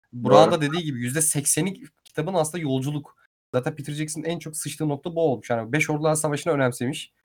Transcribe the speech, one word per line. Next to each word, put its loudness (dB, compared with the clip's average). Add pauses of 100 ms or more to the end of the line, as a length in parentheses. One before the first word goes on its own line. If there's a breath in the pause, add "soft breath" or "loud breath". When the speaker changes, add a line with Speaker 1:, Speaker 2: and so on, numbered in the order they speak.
(140)
Speaker 1:
Burak'ın 8
Speaker 2:
Doğru. 2
Speaker 1:
da 0
dediği -2
gibi -4
yüzde -2
sekseni 0 (300)
kitabın -6
aslında 0
yolculuk. -2 (380)
Zaten 0
Peter -10
Jackson'ın -6
en -4
çok -12
sıçtığı -4
nokta -6
bu 0
olmuş. 0
Yani -2
Beş 0
Ordular 0
Savaşı'nı -2
önemsemiş -2 (120)